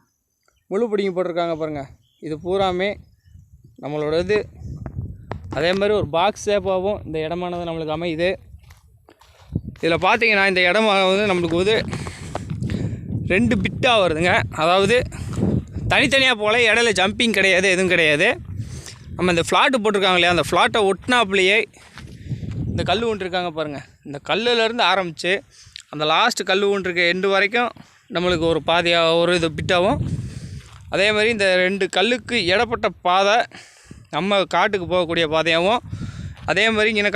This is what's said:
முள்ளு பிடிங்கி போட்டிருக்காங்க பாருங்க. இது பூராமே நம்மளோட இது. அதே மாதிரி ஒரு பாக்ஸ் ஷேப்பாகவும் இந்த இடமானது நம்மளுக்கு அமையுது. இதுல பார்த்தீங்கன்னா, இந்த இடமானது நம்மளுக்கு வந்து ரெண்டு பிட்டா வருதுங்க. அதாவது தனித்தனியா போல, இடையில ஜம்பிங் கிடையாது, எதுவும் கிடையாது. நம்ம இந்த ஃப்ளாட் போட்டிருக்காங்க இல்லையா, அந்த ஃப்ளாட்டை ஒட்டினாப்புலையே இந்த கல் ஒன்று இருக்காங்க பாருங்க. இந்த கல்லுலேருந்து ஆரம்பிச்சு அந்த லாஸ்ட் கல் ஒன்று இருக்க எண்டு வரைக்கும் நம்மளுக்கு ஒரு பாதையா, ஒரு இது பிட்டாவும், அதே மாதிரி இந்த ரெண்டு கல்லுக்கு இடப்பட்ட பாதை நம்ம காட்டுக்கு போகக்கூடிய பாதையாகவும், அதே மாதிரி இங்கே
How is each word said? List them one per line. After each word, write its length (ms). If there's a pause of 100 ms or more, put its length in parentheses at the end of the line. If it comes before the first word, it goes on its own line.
(720)
முள்ளு 220
பிடிங்கி 220
போட்டிருக்காங்க 460
பாருங்க. 240 (420)
இது 100 (100)
பூராமே 440 (920)
நம்மளோட 400
இது. 160 (1160)
அதே 200
மாதிரி 220
ஒரு 160
பாக்ஸ் 320
ஷேப்பாகவும் 580
இந்த 200
இடமானது 420
நம்மளுக்கு 280
அமையுது. 340 (1500)
இதுல 220
பார்த்தீங்கன்னா, 460
இந்த 180
இடமானது 640
நம்மளுக்கு 300
வந்து 140 (1600)
ரெண்டு 220 (100)
பிட்டா 280 (100)
வருதுங்க. 300 (300)
அதாவது 340 (960)
தனித்தனியா 400 (100)
போல, 120 (160)
இடையில 300
ஜம்பிங் 380
கிடையாது, 360
எதுவும் 180
கிடையாது. 360 (880)
நம்ம 180
இந்த 140
ஃப்ளாட் 340
போட்டிருக்காங்க 380
இல்லையா, 160
அந்த 120
ஃப்ளாட்டை 320 (100)
ஒட்டினாப்புலையே 680 (1120)
இந்த 180
கல் 200
ஒன்று 160
இருக்காங்க 320
பாருங்க. 220 (280)
இந்த 120 (100)
கல்லுலேருந்து 640
ஆரம்பிச்சு 400 (600)
அந்த 180
லாஸ்ட் 380
கல் 200
ஒன்று 180
இருக்க 140 (120)
எண்டு 200
வரைக்கும் 360 (460)
நம்மளுக்கு 360
ஒரு 180
பாதையா, 320 (200)
ஒரு 180
இது 180
பிட்டாவும், 420 (920)
அதே 220
மாதிரி 200
இந்த 120 (160)
ரெண்டு 220 (120)
கல்லுக்கு 400 (160)
இடப்பட்ட 340 (200)
பாதை 280 (800)
நம்ம 240 (140)
காட்டுக்கு 400
போகக்கூடிய 400
பாதையாகவும், 500 (680)
அதே 140 (100)
மாதிரி 200
இங்கே 220